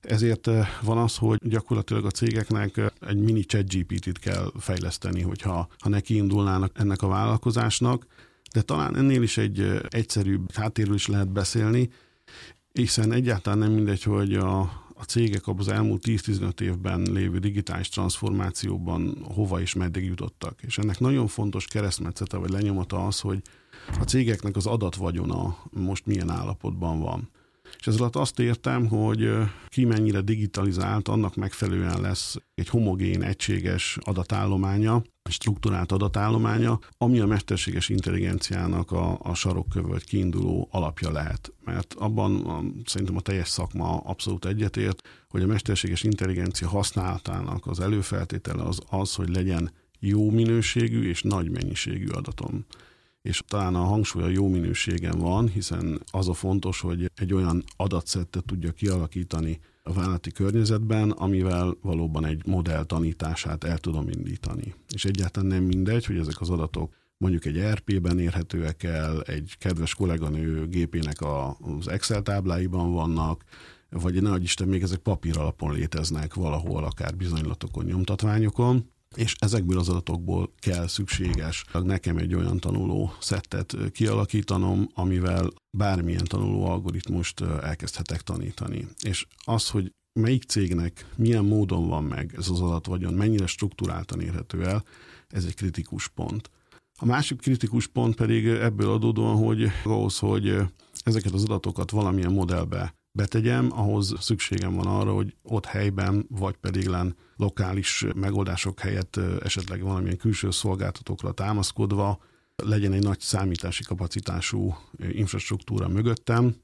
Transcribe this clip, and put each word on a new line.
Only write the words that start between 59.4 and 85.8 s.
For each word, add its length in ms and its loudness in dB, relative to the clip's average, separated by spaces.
a 100 -4
vállalati 380 0
környezetben, 800 2
amivel 680 2
valóban 440 0
egy 200 -2
modell 400 0
tanítását 800 -2
el 140 0
tudom 320 -2
indítani. 640 -6
És 120 -4
egyáltalán 440 0
nem 140 2
mindegy, 420 2
hogy 120 -2
ezek 240 -2
az 80 -4
adatok 440 -2
mondjuk 280 2
egy 140 0
R 200 0
P-ben 400 2
érhetőek 640 -2
el, 380 -2
egy 360 -8
kedves 380 -2
kolléganő 720 0
gépének 540 -2
a, 380 -4
az 280 -6
Excel 340 -2
tábláiban 720 0
vannak, 500 0
vagy 320 0
ne 100 4
adj 120 2
Isten, 240 0
még 140 2
ezek 180 -2
papír 380 0
alapon 360 -2
léteznek 600 -2
valahol, 500 -2
akár 320 -4
bizonylatokon, 720 -2
nyomtatványokon, 1040 2
és 240 0
ezekből 400 2
az 100 2
adatokból 720 -2
kell 280 -2
szükséges 840 -2
nekem 440 0
egy 180 0
olyan 240 2
tanuló 600 0
szettet, 540 -4
ö, 160 -4
kialakítanom, 1040 0
amivel 560 2
bármilyen 460 0